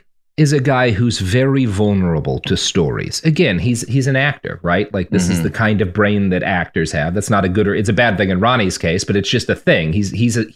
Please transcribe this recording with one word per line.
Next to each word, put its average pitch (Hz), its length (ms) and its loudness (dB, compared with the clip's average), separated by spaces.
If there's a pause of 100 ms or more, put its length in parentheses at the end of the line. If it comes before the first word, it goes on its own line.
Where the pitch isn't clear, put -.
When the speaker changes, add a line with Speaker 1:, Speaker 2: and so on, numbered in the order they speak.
(380)
Speaker 1:
is 151 160 4
a 147 60 4
guy 127 300 2
who's 113 300 0
very 127 460 2
vulnerable 92 760 0
to - 180 -2
stories. - 640 -2
Again, 151 360 2
he's, 117 280 -2
he's 131 200 0
an 135 80 0
actor, - 480 -2
right? 87 280 0
Like, 92 200 -4
this 90 180 2
is 92 60 0
Speaker 2:
Mm-hmm. 82 80 0
Speaker 1:
the - 80 0
kind 107 300 0
of 90 120 -4
brain 104 360 2
that 90 120 0
actors 85 520 -2
have. 82 200 -2
That's 104 160 -4
not 98 160 2
a 92 40 0
good 98 180 0
or, 98 80 0
it's 104 140 -2
a 110 40 2
bad 113 240 2
thing 95 140 0
in 90 80 0
Ronnie's 110 400 0
case, 87 240 -2
but 98 120 -2
it's 98 140 -2
just 117 200 -2
a 101 60 0
thing. 82 380 0
He's, 101 160 -2
he's 107 260 0
a, 113 100 -2 (100)